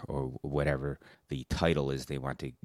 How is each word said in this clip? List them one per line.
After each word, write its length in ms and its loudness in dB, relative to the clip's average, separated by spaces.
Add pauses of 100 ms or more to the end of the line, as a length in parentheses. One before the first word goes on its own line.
or 200 -2 (160)
whatever 580 2 (280)
the 220 -4
title 400 4
is 160 -2
they 120 -4
want 200 -4
to 140 -6 (120)